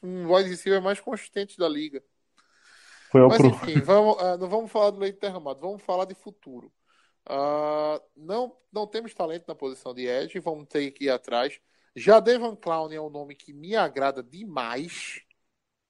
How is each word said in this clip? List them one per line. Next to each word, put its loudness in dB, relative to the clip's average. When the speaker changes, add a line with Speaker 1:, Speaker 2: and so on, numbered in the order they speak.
Speaker 1:
um -2
wide 4
receiver -2
mais -4
consistentes -10
da 0
liga. -6
Speaker 2:
Foi 10
ao 12
Speaker 1:
Mas, 6
Speaker 2:
pro. 8
Speaker 1:
enfim, 2
vamos, 4
ah, -2
não -8
vamos -4
falar 2
do -16
leite -6
derramado, -8
vamos -10
falar -4
de -14
futuro. -20
Ah, -2
não, -6
não -4
temos -10
talento -6
na -10
posição -10
de -8
edge, -4
vamos -8
ter -4
que -10
ir 0
atrás. -2
Jadeveon 4
Clown -4
é -10
um -10
nome -14
que -20
me -10
agrada 0
demais, -10